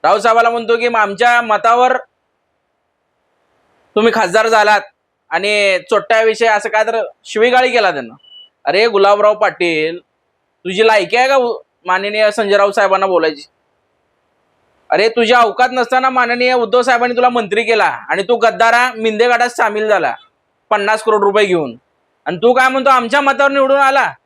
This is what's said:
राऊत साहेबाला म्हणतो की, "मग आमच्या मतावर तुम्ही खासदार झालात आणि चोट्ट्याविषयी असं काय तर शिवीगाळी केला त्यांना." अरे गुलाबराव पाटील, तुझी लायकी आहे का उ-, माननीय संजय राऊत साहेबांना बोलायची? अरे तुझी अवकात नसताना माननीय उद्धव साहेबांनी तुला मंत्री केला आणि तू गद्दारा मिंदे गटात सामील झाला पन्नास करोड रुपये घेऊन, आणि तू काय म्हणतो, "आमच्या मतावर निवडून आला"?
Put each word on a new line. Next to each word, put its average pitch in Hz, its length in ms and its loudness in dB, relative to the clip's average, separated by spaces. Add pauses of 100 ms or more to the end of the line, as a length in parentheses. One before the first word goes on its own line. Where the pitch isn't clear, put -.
राऊत 190 180 2
साहेबाला 233 280 2
म्हणतो 233 280 -2
की, 233 100 -2
"मग 226 120 -2
आमच्या 240 420 0
मतावर 233 560 0 (2000)
तुम्ही 220 180 2
खासदार 220 340 0
झालात 214 340 2 (500)
आणि 196 480 0 (100)
चोट्ट्याविषयी 220 580 0
असं 214 220 -2
काय 220 140 0
तर 220 180 -2 (240)
शिवीगाळी 254 460 2
केला 214 200 0
त्यांना." 123 220 -8 (520)
अरे 190 220 0
गुलाबराव 208 480 2
पाटील, 170 640 -2
तुझी - 880 -6
लायकी 220 300 2
आहे 254 100 2
का 277 100 2
उ-, 240 200 -2 (280)
माननीय 208 460 0
संजय 202 260 0
राऊत 202 160 2
साहेबांना 190 340 0
बोलायची? 160 360 -2 (1500)
अरे 190 200 0
तुझी 226 240 0
अवकात 247 380 2
नसताना 254 380 -2
माननीय 247 440 -2
उद्धव 240 280 0
साहेबांनी 240 340 0
तुला 247 140 2
मंत्री 226 340 -2
केला 214 220 0 (240)
आणि 185 140 -2
तू 240 140 0
गद्दारा 226 580 2
मिंदे 220 320 -2
गटात 240 220 0
सामील 214 400 -2
झाला 165 240 0 (580)
पन्नास 214 320 -2
करोड 214 200 0
रुपये 202 220 2
घेऊन, 160 300 -4 (500)
आणि 170 120 -8
तू 233 160 2
काय 262 160 2
म्हणतो, 262 200 -2
"आमच्या 254 320 2
मतावर 277 300 0
निवडून 277 280 0
आला"? 269 320 0 (140)